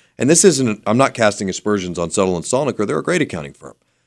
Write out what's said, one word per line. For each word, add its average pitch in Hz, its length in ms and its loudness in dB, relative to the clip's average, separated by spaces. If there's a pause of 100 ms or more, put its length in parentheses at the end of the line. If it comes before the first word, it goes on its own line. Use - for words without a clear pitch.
(180)
and 120 120 0
this 170 160 4
isn't, 131 420 2
I'm 107 100 2
not 131 160 2
casting 104 360 0
aspersions 90 500 -4
on 85 100 -2
Settle 92 280 0
and 85 80 -6
Stoniker, 123 420 -2
they're 143 120 -4
a - 40 -8
great 170 180 0
accounting 78 320 -6
firm, - 220 -20 (320)